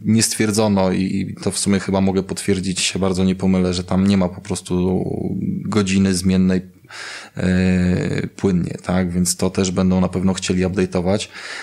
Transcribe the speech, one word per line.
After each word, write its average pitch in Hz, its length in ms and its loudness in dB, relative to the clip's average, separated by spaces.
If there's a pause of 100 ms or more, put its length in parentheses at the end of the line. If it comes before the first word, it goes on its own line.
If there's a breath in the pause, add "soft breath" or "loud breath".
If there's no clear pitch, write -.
nie 107 180 4
stwierdzono 104 720 2
i, 92 100 0
i 95 400 -2
to 101 80 -2
w - 80 -4
sumie 98 220 2
chyba 95 200 0
mogę 95 220 2
potwierdzić, 92 580 -2
się - 180 -2
bardzo 95 260 0
nie 95 100 2
pomylę, 92 400 2
że 90 100 -4
tam 92 220 2
nie 101 100 4
ma 92 120 2
po 90 120 -12
prostu 92 640 -2 (600)
godziny 98 500 2
zmiennej, 92 460 2 (760 loud breath)
e, 92 920 2 (100)
płynnie, - 380 0 (100)
tak? 90 260 0
Więc 90 260 0
to 95 140 0
też 95 200 0
będą 92 300 2
na 90 80 2
pewno 92 260 0
chcieli 92 320 -2
update'ować. 110 640 0 (340 loud breath)